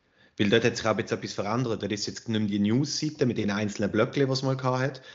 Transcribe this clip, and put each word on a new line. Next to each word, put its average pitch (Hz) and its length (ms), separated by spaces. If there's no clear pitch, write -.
Weil 107 120
dort 117 160
hat 117 100
sich - 100
auch 107 120
jetzt 107 140
etwas - 220
verändert. 110 480
Dort 101 100
ist 101 160
jetzt 98 200
nicht 110 120
mehr 107 100
die 101 100
News-Seite 139 680
mit 117 120
den 107 140
einzelnen 101 400
Blöcken, 131 340
die 131 60
es 131 120
mal 135 140
gehabt 127 220
hat, 139 220